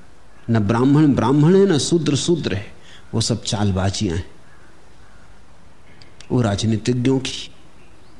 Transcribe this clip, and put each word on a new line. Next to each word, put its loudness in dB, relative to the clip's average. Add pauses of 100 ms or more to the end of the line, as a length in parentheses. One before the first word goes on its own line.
(500)
न 4
ब्राह्मण 4
ब्राह्मण 6
है, 8
न 4
शूद्र 2
शूद्र 0
है, -6 (460)
वो 0
सब -2
चालबाजियां 0
हैं, -6 (2000)
वो 2
राजनीतिज्ञों 2
की -8 (680)